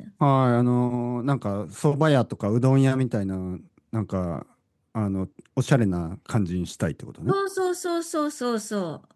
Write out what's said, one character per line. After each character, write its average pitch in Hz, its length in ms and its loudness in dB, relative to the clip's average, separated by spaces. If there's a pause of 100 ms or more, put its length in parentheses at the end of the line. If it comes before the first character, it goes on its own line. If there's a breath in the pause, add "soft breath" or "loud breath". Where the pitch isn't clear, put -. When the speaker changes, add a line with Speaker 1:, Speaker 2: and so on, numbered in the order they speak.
(180)
Speaker 1:
な。 147 80 4
Speaker 2:
は 135 240 6
い、 120 80 4
あ 120 40 4
の 123 580 0
ー、 - 20 -4
な 139 120 0
ん 131 60 -2
か、 101 220 -4
蕎 139 340 -2
麦 151 160 4
屋 127 140 4
と - 100 -10
か 104 140 -2
う 117 100 2
ど 131 140 6
ん 135 80 6
屋 131 140 4
み 131 120 0
た 113 140 -2
い 98 40 -2
な、 92 320 -4 (320)
な 110 120 -2
ん 95 40 -6
か、 87 400 -4 (460)
あ 110 160 -2
の、 95 200 -2 (280)
お 131 60 2
し - 100 -4
ゃ 143 60 6
れ 113 80 2
な 87 380 -2
感 107 200 0
じ 87 140 -2
に 87 80 -4
し - 100 -12
た - 120 -2
い 76 40 -4
っ - 20 -18
て - 120 -18
こ - 80 -16
と - 80 -18
ね。 165 80 0
Speaker 1:
そ 392 140 0
う 381 40 -4
そ 370 220 -2
う 359 40 -2
そ 349 240 -4
う 339 40 -4
そ 311 240 -4
う 302 40 -4
そ 247 240 -6
う 220 60 -4
そ 196 440 -6
う。 - 120 -20